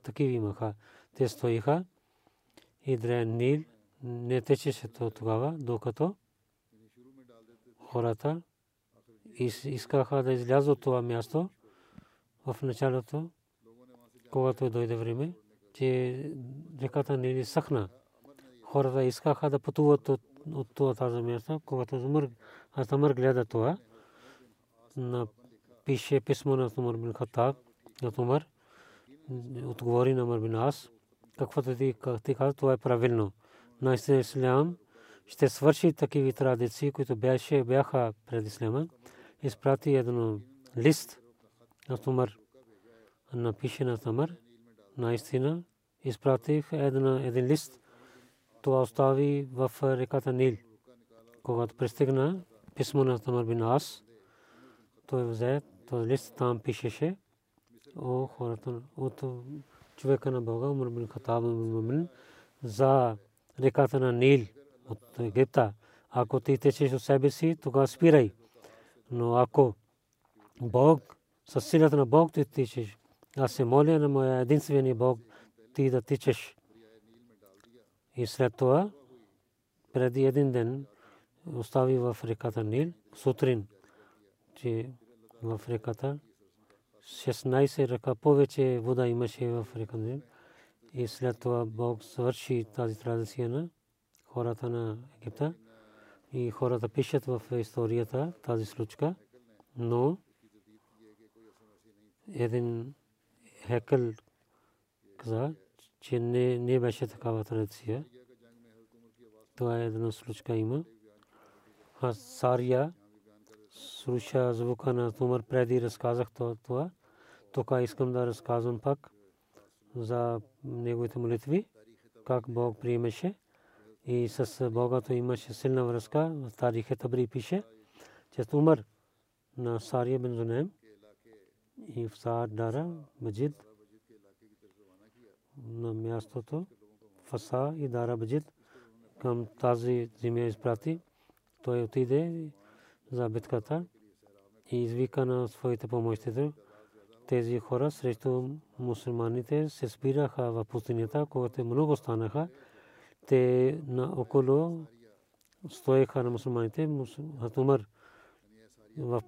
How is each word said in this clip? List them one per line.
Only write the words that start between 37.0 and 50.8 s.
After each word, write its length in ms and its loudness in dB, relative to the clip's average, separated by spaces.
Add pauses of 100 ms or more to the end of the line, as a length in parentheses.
беше, 480 2
бяха 480 4 (140)
пред 200 -4
исляма.“ 420 -2 (540)
Изпрати 520 0
един 480 0 (340)
лист. 440 2 (680)
Хазрат 200 -6
Умар 320 0 (960)
напише 520 -4
на 220 0
Умар, 280 -2 (600)
„Наистина 680 -2 (420)
изпратих 680 0
една, 540 2
един 200 0
лист.“ 340 0 (840)
Това 200 4
остави 680 2
в 200 0 (100)
реката 500 0
Нил. 240 2 (840)